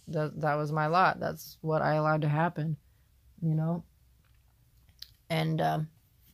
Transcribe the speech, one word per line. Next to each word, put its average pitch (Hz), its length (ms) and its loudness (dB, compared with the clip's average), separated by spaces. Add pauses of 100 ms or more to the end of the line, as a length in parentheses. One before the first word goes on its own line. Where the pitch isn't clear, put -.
that, 151 320 -4
that 147 140 2
was 151 160 -2
my 156 160 0
lot. 170 320 4
That's - 420 -6
what 156 220 0
I 147 120 2
allowed 156 280 2
to 151 60 2
happen, 156 460 0 (680)
you 160 120 0
know? 160 300 0 (1500)
And, 160 320 0
um, 156 260 0 (460)